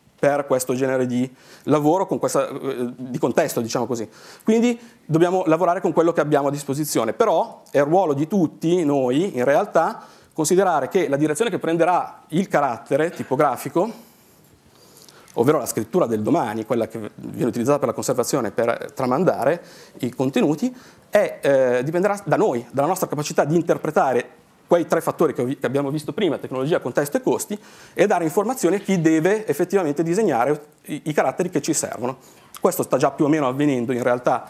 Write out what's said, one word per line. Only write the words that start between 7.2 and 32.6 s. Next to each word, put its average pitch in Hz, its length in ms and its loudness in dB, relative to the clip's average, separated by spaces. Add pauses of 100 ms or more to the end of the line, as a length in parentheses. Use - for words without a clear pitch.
è 139 100 4
ruolo 160 320 2
di 151 140 -2
tutti 170 580 0
noi, 143 500 0
in 123 80 -2
realtà, 180 600 0 (280)
considerare 160 580 2
che 170 200 0
la 139 80 0
direzione 151 320 0
che 156 80 -4
prenderà 165 720 0
il 180 180 -2
carattere 143 640 0
tipografico, 143 840 -2 (1400)
ovvero 135 240 2
la 120 80 -4
scrittura 135 400 -2
del 113 160 0
domani, 110 460 -2
quella 113 200 -2
che 113 120 -12 (160)
viene - 320 -6
utilizzata 120 320 0
per 131 80 0
la 113 80 -2
conservazione, 117 560 -2
per - 420 -2
tramandare 131 720 0 (380)
i 120 120 -4
contenuti, 165 580 0 (380)
è, 190 320 0
eh, 131 420 2
dipenderà 185 400 -2
da 143 120 0
noi, 139 340 0
dalla 139 180 -2
nostra 180 200 -2
capacità 151 360 -2
di 147 120 0
interpretare 151 840 0 (320)
quei 170 160 4
tre 170 140 0
fattori 147 320 0
che - 80 -4
ho - 20 -2
vi-, 131 160 -4
che - 60 -2
abbiamo 139 260 -2
visto 147 220 -6
prima, 156 240 0
tecnologia, 131 420 -2
contesto 143 380 -2
e 254 40 -4
costi, 165 380 -2 (340)
e 185 140 4
dare 180 160 0
informazioni 196 540 0
a - 20 -8
chi 190 220 0
deve 160 440 2
effettivamente 175 560 0
disegnare 151 680 0 (160)
i, 151 240 -10
i 151 60 -2
caratteri 175 360 0
che 156 120 -2
ci 160 120 -2
servono. 120 460 -6 (380)
Questo 180 240 0